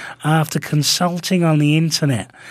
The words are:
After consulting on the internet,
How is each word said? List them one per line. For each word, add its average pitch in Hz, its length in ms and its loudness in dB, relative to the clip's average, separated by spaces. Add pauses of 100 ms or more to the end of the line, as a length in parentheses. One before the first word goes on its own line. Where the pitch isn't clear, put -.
(220)
After 151 380 0
consulting 175 800 0
on 156 160 4
the 147 180 4
internet, 151 540 0 (200)